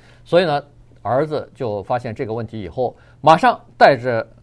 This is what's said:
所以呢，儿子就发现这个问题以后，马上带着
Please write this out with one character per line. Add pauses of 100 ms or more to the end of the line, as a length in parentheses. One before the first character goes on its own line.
(240)
所
以
呢， (400)
儿
子
就
发
现
这
个
问
题
以
后， (260)
马
上 (160)
带
着 (160)